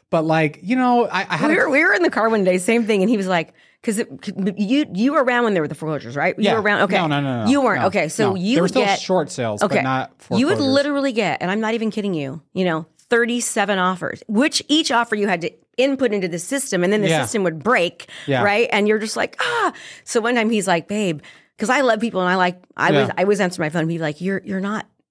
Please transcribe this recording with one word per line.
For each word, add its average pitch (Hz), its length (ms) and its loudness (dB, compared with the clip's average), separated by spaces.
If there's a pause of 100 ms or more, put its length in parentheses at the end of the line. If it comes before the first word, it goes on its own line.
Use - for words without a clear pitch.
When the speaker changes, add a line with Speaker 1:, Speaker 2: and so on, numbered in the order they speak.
(100)
Speaker 1:
But, 165 140 2
like, 160 380 0
you 214 140 -2
know, 247 320 2
I, 190 200 -2
I 180 80 -2
had 170 140 0
Speaker 2:
We 349 60 4
Speaker 1:
a - 60 2
Speaker 2:
were, - 80 0
we 285 140 4
were 381 80 4
in 392 120 2
the 320 60 2
car 220 180 0
one 220 160 2
day, 185 140 4
same 226 280 0
thing. 208 160 2
And 190 80 2
he 254 60 2
was 196 100 -4
like, 175 260 -2 (300)
'cause 214 160 -2
it, 240 100 -4 (160)
c-, 208 80 -8 (240)
you, 226 380 0
you 233 200 2
were 294 100 2
around 240 180 2
when 220 120 2
there 175 80 2
were 151 60 -2
the 139 60 -10
foreclosures, 143 400 -6
right? 143 240 0
You 214 60 0
Speaker 1:
Yeah. 202 100 4
Speaker 2:
were 226 80 2
around. 208 200 2
Okay. 190 160 0
Speaker 1:
No, 170 100 0
no, 143 120 2
no, 127 240 -2
no, 214 60 4
Speaker 2:
You 285 120 4
weren't. 202 180 2
Speaker 1:
no. 160 80 2
Speaker 2:
Okay. 185 200 0
So 202 220 0
Speaker 1:
No. 190 60 -2
Speaker 2:
you 190 180 0
Speaker 1:
There 170 80 4
were - 40 4
Speaker 2:
would - 40 -2
Speaker 1:
still 254 140 2
Speaker 2:
get 196 160 0
Speaker 1:
short 185 320 0
sales, 110 280 -4
Speaker 2:
Okay. - 160 0
Speaker 1:
but - 60 2
not 131 300 -2 (180)
Speaker 2:
You 220 160 2
would 349 120 0
Speaker 1:
foreclosures. 269 160 0
Speaker 2:
literally 277 380 0
get, 208 300 -2
and 175 80 -2
I'm 202 80 -2
not 220 160 -2
even 226 160 -2
kidding 202 240 -4
you, 143 280 -6 (100)
you 185 120 0
know, 160 220 0 (240)
thirty-seven 233 680 0
offers, 180 500 -2
which 254 400 0
each 320 240 2
offer 233 240 0
you 202 120 0
had 175 120 0
to 160 100 -4 (260)
input 262 360 2
into 190 160 -2
the 175 100 -6
system, 190 460 -2
and 190 80 2
then 208 100 2
the 160 60 2
Speaker 1:
Yeah. 156 140 2
Speaker 2:
system 196 220 -2
would 160 180 -4
break, 202 460 0 (180)
Speaker 1:
Yeah. 131 160 2
Speaker 2:
right? 208 300 2
And 208 160 2
you're 214 100 4
just 214 180 -6
like, - 240 -4
"Ah." 453 320 0 (320)
So - 160 -2
one 233 160 0
time 220 140 2
he's 208 160 0
like, 170 220 0
"Babe," 196 320 -4 (380)
'cause 220 120 -2
I 262 120 2
love 226 180 2
people, 208 200 -2
and 180 100 0
I 185 60 2
like, 180 200 0 (200)
I 165 140 2
Speaker 1:
Yeah. 147 120 4
Speaker 2:
was, 131 160 -2
I 180 60 0
always 202 160 2
answer 185 200 -2
my 156 100 -2
phone. 165 180 0
He'd 165 100 -4
be 160 40 -6
like, 151 180 -4
"You're, 190 240 -4
you're 190 160 -6
not, 202 260 -6 (240)